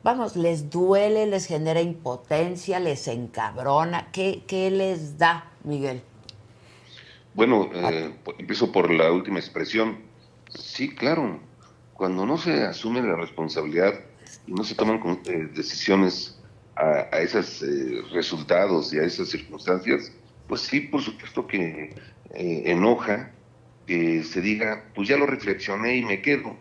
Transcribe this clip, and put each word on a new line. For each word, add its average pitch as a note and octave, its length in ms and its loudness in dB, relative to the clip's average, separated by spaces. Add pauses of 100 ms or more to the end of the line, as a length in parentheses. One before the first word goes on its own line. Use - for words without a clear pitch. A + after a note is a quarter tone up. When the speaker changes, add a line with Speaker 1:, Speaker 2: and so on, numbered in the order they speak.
Speaker 1:
Vamos, A#3+ 320 0
¿les E3 340 0
duele, G3+ 580 4
les G3 180 0
genera D#3+ 360 0
impotencia, E3+ 1000 -2
les D3+ 260 -2
encabrona? B2 1040 0
¿Qué, F#3+ 360 -2
qué F#3+ 220 0
les F#3 480 0
da, E3 340 2 (120)
Miguel? C#3 380 -4 (1300)
Speaker 2:
Bueno, A2 400 4
Speaker 1:
Ah. F2 180 -2
Speaker 2:
eh, D#2+ 320 -4
po-, - 140 -10
empiezo G#2 340 0
por F2 200 4
la E2 200 6
última F#2 280 0
expresión. G#2+ 600 -4 (500)
Sí, - 440 -8
claro, B2+ 460 -2 (540)
cuando F#2+ 320 -2
no C#3 120 0
se D3+ 260 0
asume A2+ 380 -2
la G2+ 140 0
responsabilidad E2 760 0 (520)
y - 80 -8
no F#2+ 100 -2
se G#2+ 120 -6
toman A2 240 2
con-, F2+ 260 -2
eh, D#2+ 300 -4
decisiones - 840 2 (360)
a, D2+ 400 2
a D#2 60 4
esos, F2+ 420 -2
eh, C2 380 -2 (100)
resultados E2+ 840 2
y D2+ 60 0
a D#2 40 4
esas F2 260 -2
circunstancias, - 840 -2 (360)
pues B2 140 -4
sí, C#3+ 200 0
por C#3+ 200 -2
supuesto - 460 -8
que, D#2+ 480 -6 (360)
eh, E2+ 340 -4
enoja G#2+ 680 2 (560)
que E2 360 2
se E2+ 180 -4
diga, G#2+ 420 -2 (100)
"Pues G2 140 -4
ya C#3 100 4
lo C#3+ 80 4
reflexioné A2 680 -2
y A#2+ 100 0
me G2 160 -2
quedo". B2+ 400 -2